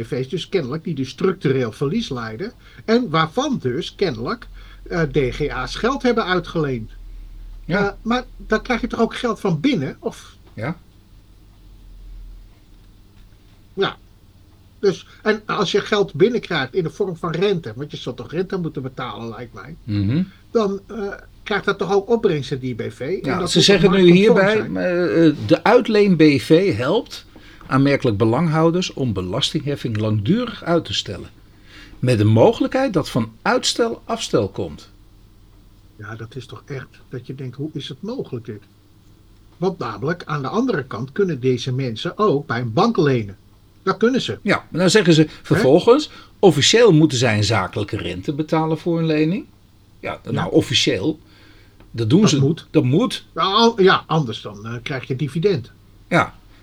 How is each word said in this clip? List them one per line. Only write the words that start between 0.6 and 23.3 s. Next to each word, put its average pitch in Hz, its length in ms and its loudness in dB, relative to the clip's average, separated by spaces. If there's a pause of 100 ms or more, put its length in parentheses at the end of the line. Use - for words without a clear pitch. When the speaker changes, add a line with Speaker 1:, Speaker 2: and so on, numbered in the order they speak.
Speaker 1:
die 175 120 -6
dus 131 140 -6
structureel 127 600 -2
verlies 175 380 -4
leiden. 117 420 -8 (340)
En 233 240 2
waarvan 165 520 0
dus 127 340 -4
kennelijk, 160 520 -4 (360)
eh, 180 180 -4
D 147 160 -2 (180)
G 143 140 -2
A's 127 260 -8
geld 254 280 -2
hebben 233 220 2
uitgeleend. 156 640 -2 (760)
Speaker 2:
Ja. 285 220 -2
Speaker 1:
Eh, 403 40 -4 (100)
maar 226 220 -2 (140)
dan 214 240 -2
krijg 233 200 -4
je 247 60 -4
toch - 140 -4
ook 226 140 0
geld 226 240 -4
van 170 200 -2
binnen? 190 400 -2
Of - 360 -12 (180)
Speaker 2:
Ja. 127 240 -8 (3000)
Speaker 1:
Ja. 190 240 -4 (840)
Dus, - 280 -2 (140)
en 214 240 0
als 180 260 -4
je 208 100 0
geld - 320 -2
binnenkrijgt 170 600 0
in 185 80 0
de 156 60 -4
vorm 185 280 -6
van 170 140 -6
rente, 165 440 -2
want 143 160 -10
je 147 60 -14
zult 123 200 -10
toch 113 140 -14
rente 185 260 -4
moeten 156 240 -6
betalen, 117 480 -10
lijkt 113 240 -14
mij, 113 300 -16
Speaker 2:
Mhm. 104 400 -2 (280)
Speaker 1:
dan, 202 360 -2
eh, 202 200 -8 (360)
krijgt 202 220 -4
dat 196 120 0
toch 180 160 -4
ook 196 160 0
opbrengsten, 165 500 0
die 127 160 -6
B 113 60 -8 (100)
V? - 80 -20
En 151 220 -4
Speaker 2:
Ja, 147 180 -2